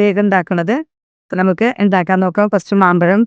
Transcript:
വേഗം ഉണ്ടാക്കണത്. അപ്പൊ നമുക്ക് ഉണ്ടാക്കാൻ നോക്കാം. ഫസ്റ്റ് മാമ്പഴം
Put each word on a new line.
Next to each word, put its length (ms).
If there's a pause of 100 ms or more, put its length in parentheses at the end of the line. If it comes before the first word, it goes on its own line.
വേഗം 240
ഉണ്ടാക്കണത്. 500 (480)
അപ്പൊ 180
നമുക്ക് 260 (160)
ഉണ്ടാക്കാൻ 420
നോക്കാം. 280
ഫസ്റ്റ് 300
മാമ്പഴം 440